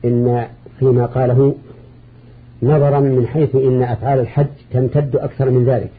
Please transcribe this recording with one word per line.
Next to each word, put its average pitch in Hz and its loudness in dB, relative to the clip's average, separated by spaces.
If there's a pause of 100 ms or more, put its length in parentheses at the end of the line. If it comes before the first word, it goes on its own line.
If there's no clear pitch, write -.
إن 120 0 (320)
فيما 123 2
قاله 127 2 (1080)
نظرا 143 2
من 127 0
حيث 131 -2
إن 127 2
أفعال 127 -2
الحج 139 -2 (240)
تمتد 131 -2
أكثر 131 -2
من 123 2
ذلك 120 -2